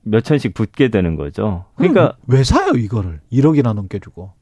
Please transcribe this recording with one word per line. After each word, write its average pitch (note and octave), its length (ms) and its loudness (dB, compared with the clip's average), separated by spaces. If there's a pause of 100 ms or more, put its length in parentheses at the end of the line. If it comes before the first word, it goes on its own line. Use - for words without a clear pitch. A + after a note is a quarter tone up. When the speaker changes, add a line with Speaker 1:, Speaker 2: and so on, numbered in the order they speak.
Speaker 1:
몇 A2 200 0
천씩 C3 300 -2
붙게 B2 360 0
되는 F2+ 280 0
거죠. F2+ 480 -6 (100)
그러니까 F3+ 460 2
Speaker 2:
음, B2 140 0
왜 C3+ 80 4
사요, F#4+ 320 2
이거를? G2 440 -4 (100)
일억이나 C#3 440 2
넘게 G2+ 260 -8
주고. F#2 320 -18 (100)